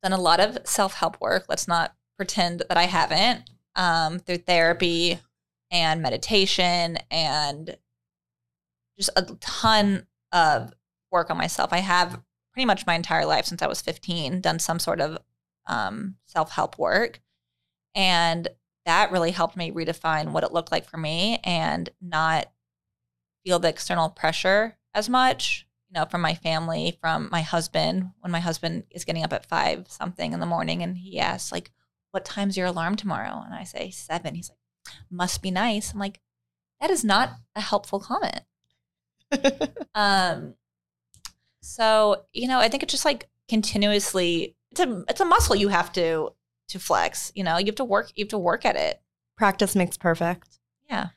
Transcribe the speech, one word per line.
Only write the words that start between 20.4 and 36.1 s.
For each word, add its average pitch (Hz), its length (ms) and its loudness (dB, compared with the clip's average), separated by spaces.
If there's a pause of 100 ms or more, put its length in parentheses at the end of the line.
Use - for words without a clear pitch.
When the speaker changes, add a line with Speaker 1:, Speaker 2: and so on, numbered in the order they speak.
Speaker 1:
it - 80 -4
looked 165 180 -2
like 160 180 -2
for - 60 -16
me 165 480 -2
and 165 460 -2 (100)
not 160 500 0 (960)
feel 180 160 2
the 175 80 2
external 160 420 0
pressure 196 680 0 (160)
as 214 160 -2
much, 254 580 0 (220)
you 175 100 -6
know, 156 60 2
from 175 160 -4
my 165 140 2
family, 165 680 -2
from 160 280 -2
my 170 120 -2
husband. 170 680 -2 (100)
When 180 100 -8
my 170 80 -2
husband 170 520 -4
is 175 120 -12
getting 160 220 -4
up 165 80 -4
at - 120 -6
five - 440 -2
something - 420 -6
in 170 80 -4
the 165 60 -2
morning 170 380 -2
and 180 140 -6
he 180 220 -10
asks, 185 320 -4
like, - 200 -8 (400)
"What 190 120 -4
time's 202 320 -4
your 185 120 0
alarm 175 280 -2
tomorrow?" 160 500 -6
And - 80 -14
I - 120 -12
say, - 240 -10
"Seven." 165 460 -8
He's 175 140 -10
like, - 460 -20 (140)
"Must 180 320 -4
be 190 100 -4
nice." 208 400 0
I'm 208 80 -10
like, 196 220 -8 (580)